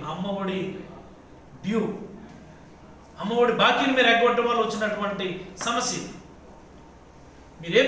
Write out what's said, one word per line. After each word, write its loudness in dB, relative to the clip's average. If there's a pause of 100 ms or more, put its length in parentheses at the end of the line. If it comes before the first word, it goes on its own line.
(100)
అమ్మఒడి -4 (1040)
డ్యూ, 0 (1400)
అమ్మఒడి 2
బాకీని 4
మీరు 6
ఎగ్గొట్టడం 4
వల్ల 2
వచ్చినటువంటి -2 (380)
సమస్య. -2 (1600)
మీరు -6
ఏ 8